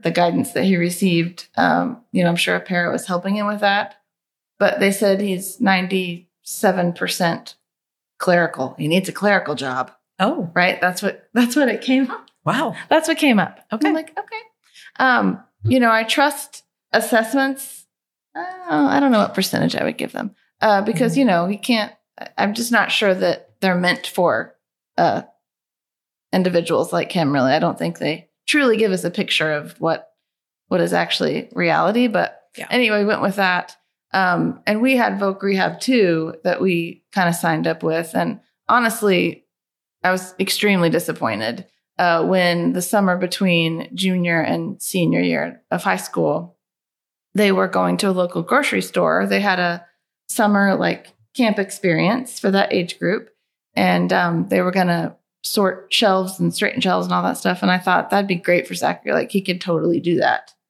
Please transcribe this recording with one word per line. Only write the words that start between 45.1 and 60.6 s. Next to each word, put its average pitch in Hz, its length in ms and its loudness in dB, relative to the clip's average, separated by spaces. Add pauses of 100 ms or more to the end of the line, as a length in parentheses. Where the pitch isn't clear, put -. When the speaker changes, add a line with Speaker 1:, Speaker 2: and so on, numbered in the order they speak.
Speaker 1:
year 156 500 -2
of 175 140 -4
high 185 120 0
school, 170 600 -4 (800)
they 202 180 4
were 190 160 2
going 180 300 0
to 196 120 0
a - 20 2
local 175 300 -2
grocery 226 400 0
store. 175 440 0
They 196 140 0
had 196 180 0
a 175 280 -2 (420)
summer, 202 460 2
like, 170 340 -2 (260)
camp 214 240 0
experience 196 800 0
for 196 100 0
that 196 220 2
age 175 260 -2
group. 196 320 -4 (440)
And, 180 380 2
um, 175 360 0
they 190 120 2
were 180 120 0
gonna 175 440 0 (260)
sort 190 480 -2
shelves 190 480 0
and 170 140 0
straighten - 280 -4
shelves 180 260 0
and 180 80 -2
all 175 80 0
that 180 160 -2
stuff. 180 240 -4
And 190 80 2
I 180 80 2
thought 175 320 0
that'd 202 180 0
be 190 60 -2
great 170 340 0
for 180 60 -10
Zachary. 170 380 -4
Like, 156 200 -2
he 202 80 0
could 185 200 -4
totally 170 400 -2
do 170 160 0
that 135 360 -2 (160)